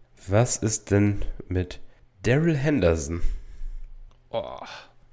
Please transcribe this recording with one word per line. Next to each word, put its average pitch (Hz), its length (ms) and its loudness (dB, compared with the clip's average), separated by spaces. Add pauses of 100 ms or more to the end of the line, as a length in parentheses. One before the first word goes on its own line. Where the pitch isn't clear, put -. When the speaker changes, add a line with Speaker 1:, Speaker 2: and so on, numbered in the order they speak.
(260)
Speaker 1:
Was 110 300 2
ist - 340 -4
denn 101 340 4 (240)
mit 90 300 -2 (460)
Daryl 156 320 4
Henderson? 85 680 2 (1080)
Speaker 2:
Oh. 65 300 -6 (520)